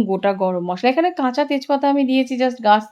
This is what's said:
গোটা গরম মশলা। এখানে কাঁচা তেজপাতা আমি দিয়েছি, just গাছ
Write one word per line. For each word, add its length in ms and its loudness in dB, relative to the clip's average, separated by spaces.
গোটা 280 0
গরম 320 -2
মশলা। 260 -2
এখানে 200 2
কাঁচা 340 -2
তেজপাতা 460 -2
আমি 140 2
দিয়েছি, 340 0
just 260 -2
গাছ 280 4